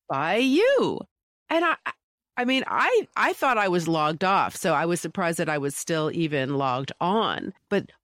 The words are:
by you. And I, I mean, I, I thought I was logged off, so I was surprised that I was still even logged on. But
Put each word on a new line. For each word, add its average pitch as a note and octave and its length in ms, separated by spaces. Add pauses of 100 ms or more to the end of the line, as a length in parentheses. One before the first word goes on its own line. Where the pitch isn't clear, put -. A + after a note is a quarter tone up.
by D#3+ 300
you. C4+ 600 (500)
And E4 140
I, E4 120 (600)
I B3 80
mean, C4 220
I, G4+ 500
I C#4 160
thought C4 240
I G3+ 120
was F3 200
logged D#3 340
off, F#3 320
so E3 200
I D3 100
was E3+ 160
surprised E3+ 380
that D#3 100
I D3+ 100
was C#3+ 160
still D#3 380
even C#3+ 460
logged C3+ 420
on. F#3 540 (160)
But G3+ 200 (140)